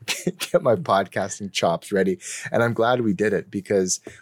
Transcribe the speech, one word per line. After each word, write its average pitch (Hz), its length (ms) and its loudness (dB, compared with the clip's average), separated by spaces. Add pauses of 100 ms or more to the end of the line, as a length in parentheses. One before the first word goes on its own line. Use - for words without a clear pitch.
<laughs> - 380 -6
get - 240 0
my 127 120 4
podcasting 98 760 -2
chops 85 400 -2
ready." 95 260 2 (320)
And 117 120 2
I'm 117 100 2
glad 117 300 2
we 107 100 2
did 101 220 0
it - 160 -4
because 95 500 0 (220)